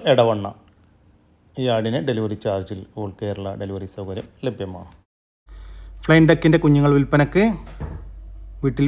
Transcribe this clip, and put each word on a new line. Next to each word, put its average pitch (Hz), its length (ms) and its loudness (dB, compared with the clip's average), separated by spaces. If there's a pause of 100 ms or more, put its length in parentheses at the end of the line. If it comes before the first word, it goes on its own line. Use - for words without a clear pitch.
(120)
എടവണ്ണ. 113 360 2 (1120)
ഈ - 20 -2 (100)
ആടിന് 113 340 0
ഡെലിവറി 110 380 -2
ചാർജിൽ 98 340 -4 (200)
all 101 200 -8
കേരള 98 280 -6 (140)
ഡെലിവറി 98 340 -8
സൗകര്യം 95 320 -10 (200)
ലഭ്യമാണ്. 92 420 -10 (1120)
ഫ്ലൈൻ 160 260 6
ഡക്കിൻ്റെ 160 340 4
കുഞ്ഞുങ്ങൾ 143 340 6
വിൽപ്പനക്ക്. 147 460 2 (1200)
വീട്ടിൽ 139 240 0